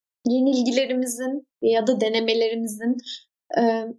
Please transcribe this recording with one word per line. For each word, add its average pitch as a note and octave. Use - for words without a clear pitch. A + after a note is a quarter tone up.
yenilgilerimizin B3+
ya A3+
da A#3
denemelerimizin, A3+
e, A#3